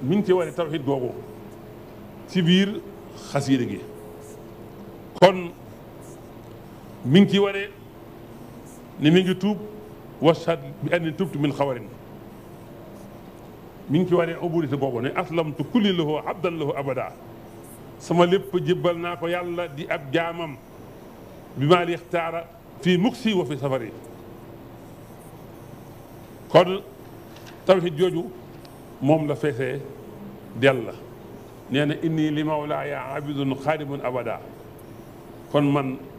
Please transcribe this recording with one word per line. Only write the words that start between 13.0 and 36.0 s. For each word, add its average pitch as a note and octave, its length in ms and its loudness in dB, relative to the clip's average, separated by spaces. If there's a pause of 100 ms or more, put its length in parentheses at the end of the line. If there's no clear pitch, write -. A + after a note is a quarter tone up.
Mi C#3+ 100 6
ngi F#3 80 4
ci F3 60 4
wane E3 280 4
ubudiyya D#3+ 340 2
googu C3 240 0
ne: C3 140 0
"أسلمت D#3+ 480 0 (100)
كلي G#3 200 6
له D3+ 340 2
عبدا E3 240 -2
له D3+ 300 -2
أبدا." B2+ 280 -2 (920)
Sama F3 260 6
lépp G3 260 2 (120)
jébbal E3+ 320 4
naa F3 200 -4
ko E3+ 100 -4
Yàlla F3 420 -2
di D3 200 -8
ab D3 240 -4
jaamam, E3 440 0 (1000)
"بما E3+ 280 8
لي E3+ 100 0
اختار E3 500 -2 (380)
في F3+ 140 6
مكسي A3 380 2
وفي D#3 220 0
سفري." C3 340 -2 (2500)
Kon F#3 320 6 (840)
tawhid F3 320 6
jooju E3+ 260 2 (760)
moom D3+ 260 6
la D3 80 0
feesee C3+ 460 0 (800)
dell. A#2+ 340 4 (760)
Nee C#3+ 160 4
na: D3+ 80 2 (100)
"إني D#3 260 2
لمولاي D3 640 -2
عابد C#3 580 -2 (120)
خادم C#3+ 400 0
أبدا." A#2 340 -2 (1160)
Kon D3 100 6 (100)
man: C3+ 240 0 (220)